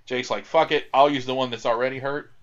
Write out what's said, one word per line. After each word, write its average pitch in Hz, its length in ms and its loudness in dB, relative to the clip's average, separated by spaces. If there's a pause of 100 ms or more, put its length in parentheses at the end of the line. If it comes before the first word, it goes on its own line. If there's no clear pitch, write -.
Jake's 127 240 -4
like, 104 160 -4
"Fuck 160 260 2
it, 147 220 -2
I'll 143 160 6
use 135 160 -2
the 127 80 -4
one 131 160 -2
that's 117 160 -8
already 127 320 0
hurt." 139 340 -6 (120)